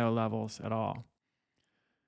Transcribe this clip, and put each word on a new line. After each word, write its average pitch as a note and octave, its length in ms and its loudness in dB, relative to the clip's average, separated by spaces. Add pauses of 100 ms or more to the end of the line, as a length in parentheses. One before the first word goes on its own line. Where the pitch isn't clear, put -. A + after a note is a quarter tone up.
O A2+ 40 4
levels A2 520 0
at G#2 80 -2
all. A2+ 320 -2 (1040)